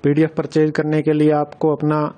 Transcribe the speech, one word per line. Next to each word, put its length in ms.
पीडीएफ़ 300
परचेज 420
करने 260
के 100
लिए 200
आपको 420
अपना 240